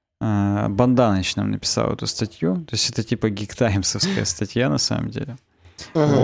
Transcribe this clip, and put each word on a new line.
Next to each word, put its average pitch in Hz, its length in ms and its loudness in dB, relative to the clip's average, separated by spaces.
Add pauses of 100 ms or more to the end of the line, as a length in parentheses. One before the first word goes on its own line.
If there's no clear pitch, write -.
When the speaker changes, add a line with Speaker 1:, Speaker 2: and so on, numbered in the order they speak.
(220)
Speaker 1:
Э, 104 480 2
Банданыч 113 680 2
нам 104 140 -2
написал 110 440 -2
эту - 120 -6
статью. 160 520 -4
То 151 180 -8
есть - 160 0
это 113 120 -2
типа 110 280 -2
гиктаймсовская 107 920 0
статья 117 440 -2
на 147 80 0
самом 113 320 -2
деле. 127 280 -8 (560)
Speaker 2:
Ага. 151 200 4 (100)